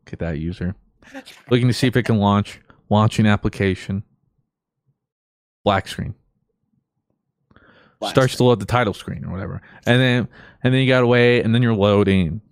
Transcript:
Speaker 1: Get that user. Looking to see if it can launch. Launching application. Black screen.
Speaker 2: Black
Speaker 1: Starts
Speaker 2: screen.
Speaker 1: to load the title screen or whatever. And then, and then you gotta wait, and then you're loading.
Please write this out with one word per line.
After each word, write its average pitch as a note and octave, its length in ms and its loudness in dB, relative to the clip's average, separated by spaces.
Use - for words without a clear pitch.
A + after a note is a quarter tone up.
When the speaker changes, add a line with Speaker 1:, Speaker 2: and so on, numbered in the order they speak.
Speaker 1:
Get - 140 -16
that E2 180 -6
user. F2 360 -6
Looking B2 180 2
to A2+ 60 0
see - 120 -2
if A#2+ 100 0
it A#2+ 80 2
can A2+ 140 0
launch. G2+ 420 0
Launching G#2+ 360 2
application. G2 760 -2
Black G2+ 240 0
screen. - 260 -12
Speaker 2:
Black - 120 -6
Speaker 1:
Starts C3 220 2
Speaker 2:
screen. B2+ 100 0
Speaker 1:
to B2 60 6
load G#2+ 100 2
the G#2 60 -6
title A#2 280 -2
screen - 300 -12
or E2+ 80 -12
whatever. F2+ 300 -12
And B2 140 2
then, B2 280 0
and B2+ 120 0
then C3 80 0
you B2+ 60 0
gotta B2+ 180 4
wait, A#2+ 360 4
and A2+ 120 0
then B2 80 2
you're A#2 120 2
loading. G2 680 2